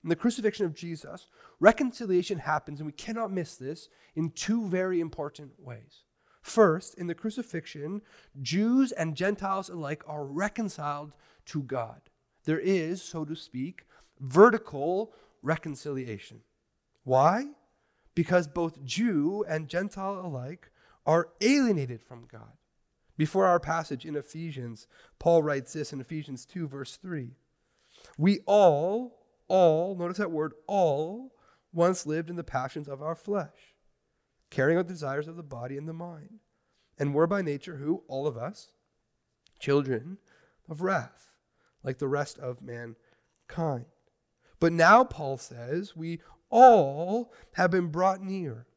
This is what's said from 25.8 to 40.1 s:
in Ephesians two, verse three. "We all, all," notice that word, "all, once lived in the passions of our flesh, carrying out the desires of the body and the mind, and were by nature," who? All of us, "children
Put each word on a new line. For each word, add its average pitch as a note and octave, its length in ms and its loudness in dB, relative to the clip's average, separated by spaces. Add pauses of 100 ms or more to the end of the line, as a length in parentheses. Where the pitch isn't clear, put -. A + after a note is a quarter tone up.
in C#3 80 -10
Ephesians C#3+ 440 -10
two, E3+ 220 -8
verse C#3 300 -12
three. C#3+ 400 -10 (800)
"We F#3+ 300 4
all, G3 800 4 (200)
all," F3+ 480 6
notice F3 220 -6
that F#3+ 140 -2
word, D#3 220 -2 (120)
"all, F#3+ 720 0 (360)
once F3 360 2
lived D#3+ 240 -4
in F3 40 -10
the - 80 -8
passions C3+ 440 -6
of C#3 140 -12
our D#3+ 140 -6
flesh, - 600 -8 (760)
carrying D3 280 2
out F3+ 100 0
the F#3 60 -10
desires D3+ 340 -6
of E3 80 -14
the E3+ 80 -14
body C3 340 -10
and D3 100 -10
the D#3+ 60 -10
mind, E3+ 460 -16 (580)
and C#3+ 160 -2
were D#3 140 4
by G3 140 -2
nature," D3+ 360 -6
who? D3+ 300 -4
All C3+ 200 -6
of A#2+ 100 -6
us, C#3+ 340 -12 (880)
"children C#3 600 -2 (480)